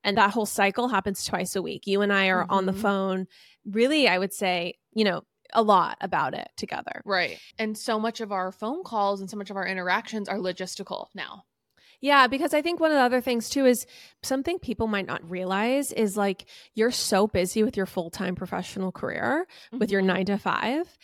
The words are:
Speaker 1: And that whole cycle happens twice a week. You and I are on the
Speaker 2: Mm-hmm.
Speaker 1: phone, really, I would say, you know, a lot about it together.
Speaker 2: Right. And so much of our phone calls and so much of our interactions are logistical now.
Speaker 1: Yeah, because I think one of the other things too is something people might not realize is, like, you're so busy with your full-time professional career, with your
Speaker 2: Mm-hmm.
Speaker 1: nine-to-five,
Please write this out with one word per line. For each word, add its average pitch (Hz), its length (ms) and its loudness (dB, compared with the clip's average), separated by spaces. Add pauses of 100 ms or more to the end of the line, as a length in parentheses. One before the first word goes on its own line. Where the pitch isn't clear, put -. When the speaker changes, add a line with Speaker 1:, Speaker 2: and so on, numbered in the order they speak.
Speaker 1:
And 202 140 2
that 208 120 8
whole 214 160 0
cycle 214 420 2
happens 196 360 -2
twice 185 320 -4
a 185 60 -2
week. - 240 -8
You 196 160 2
and 202 100 2
I 190 160 4
are 185 200 2
on 190 180 2
the 190 60 2
Speaker 2:
Mm-hmm. 190 80 -4
Speaker 1:
phone, 190 460 0 (400)
really, 240 420 4
I 180 100 4
would 190 140 -2
say, 180 420 -2 (200)
you 214 100 2
know, 180 200 0 (300)
a 226 80 6
lot 196 380 4
about 147 340 -2
it - 220 -10
together. - 500 -8
Speaker 2:
Right. 175 320 -2 (200)
And 220 180 -4
so 220 240 -2
much 226 200 -4
of 208 120 -8
our 185 200 -2
phone 285 320 -8
calls 202 360 0
and 190 100 -10
so 208 60 -10
much 196 140 -10
of 196 60 -8
our 185 100 -4
interactions 190 640 -2
are 196 100 -4
logistical 185 760 -8
now. 196 300 -12 (560)
Speaker 1:
Yeah, 269 280 6
because 277 260 0
I 302 80 4
think 339 160 -2
one 320 140 4
of 294 40 4
the 262 60 6
other 247 180 4
things 233 300 -2
too 269 160 4
is 247 180 4 (380)
something 277 380 -2
people 226 260 -4
might 202 220 -2
not 160 200 -8
realize 196 640 -2
is, 202 260 0
like, 202 280 0 (320)
you're 226 160 4
so 208 340 2
busy 202 380 2
with - 120 -2
your 190 100 0
full-time 185 500 -4
professional 185 560 -6
career, 262 560 -2 (240)
with 240 180 -2
your 196 120 2
Speaker 2:
Mm-hmm. 190 40 4
Speaker 1:
nine-to-five, 202 960 0